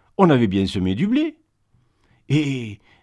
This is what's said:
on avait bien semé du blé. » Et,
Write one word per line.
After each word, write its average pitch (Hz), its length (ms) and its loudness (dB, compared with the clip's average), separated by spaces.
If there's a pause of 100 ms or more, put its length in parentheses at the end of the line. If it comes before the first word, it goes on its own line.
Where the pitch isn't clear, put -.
(180)
on 190 120 4
avait 123 180 4
bien 98 180 0
semé 92 300 -2
du 156 120 -2
blé. » 302 300 -2 (880)
Et, 131 540 -4 (220)